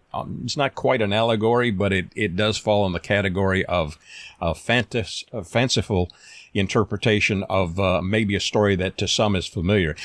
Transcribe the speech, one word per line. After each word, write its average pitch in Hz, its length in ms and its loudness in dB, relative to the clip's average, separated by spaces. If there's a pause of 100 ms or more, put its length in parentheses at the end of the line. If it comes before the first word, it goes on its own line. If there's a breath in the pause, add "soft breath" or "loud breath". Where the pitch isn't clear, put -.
(140)
um, - 300 -8
it's 123 120 -6
not 139 180 -2
quite 131 280 0
an 98 100 0
allegory, 117 580 2
but 98 220 0
it, 92 140 0 (100)
it 104 200 -2
does 107 200 0
fall 104 300 2
in 90 80 -2
the 85 60 -4
category 95 680 0
of 82 320 -2 (420 loud breath)
a 82 140 0
fantas-, - 760 -2
a 107 140 -10
fanciful 110 680 0 (440 loud breath)
interpretation 104 960 0
of, 92 280 0
uh, 92 220 2
maybe 101 340 0
a 95 60 0
story 104 360 2
that 92 200 -4
to 101 100 -2
some 104 300 2
is 85 100 -2
familiar. 87 480 0 (100)